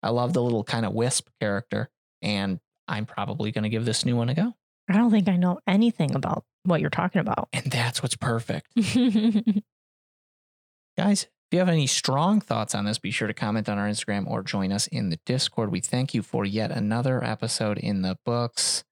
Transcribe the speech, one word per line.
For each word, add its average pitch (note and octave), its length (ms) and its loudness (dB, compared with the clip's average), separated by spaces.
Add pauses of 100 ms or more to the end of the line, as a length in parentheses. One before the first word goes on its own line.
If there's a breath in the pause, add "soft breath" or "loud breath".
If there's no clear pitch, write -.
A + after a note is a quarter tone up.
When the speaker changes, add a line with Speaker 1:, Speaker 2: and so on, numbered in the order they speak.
Speaker 1:
I G2 80 0
love B2 220 0
the B2+ 100 2
little A#2+ 220 0
kind A#2 200 -2
of F#2+ 80 -2
wisp A#2 360 -2 (120)
character. G#2 480 -4 (340)
And G2 380 -2 (280)
I'm G#2+ 180 -4
probably G#2 460 -6
gonna G#2+ 180 -2
give A2+ 140 -2
this A2+ 200 -2
new B2 120 2
one A#2 120 0
a B2+ 60 0
go. G#3+ 180 0 (380)
Speaker 2:
I F#3 40 4
don't A3+ 160 6
think G#3 180 4
I F#3 80 4
know F3+ 300 2
anything G3 480 4
about - 300 -2 (200)
what F3 180 4
you're - 80 0
talking F#3 300 0
about. - 340 -2
Speaker 1:
And - 180 -4
that's B2 300 0
what's C3 140 -2
perfect. A2+ 600 -2
Speaker 2:
<laughs> A3 880 4 (1300)
Speaker 1:
Guys, G3 280 2
if - 40 -18 (220)
you F3 80 2
have F#3 100 4
any D#3+ 180 4
strong E3 540 2
thoughts A2 340 -2
on G2+ 100 0
this, G#2 140 -2
be - 120 -6
sure - 180 -2
to G2+ 60 -2
comment G#2+ 340 -2
on G#2 100 -2
our G#2 100 0
Instagram G2+ 420 -4
or A2+ 120 -2
join F#2+ 300 -2
us G2+ 140 0
in G#2 240 -4
the D#2+ 160 -4
Discord. A#2+ 460 -2
We F2+ 80 -2
thank B2+ 340 -2
you A2 80 0
for - 220 -2
yet G#2 260 -2
another A#2 540 -2
episode A2+ 540 -2
in G2 240 -2
the F#2 220 -2
books. - 680 -2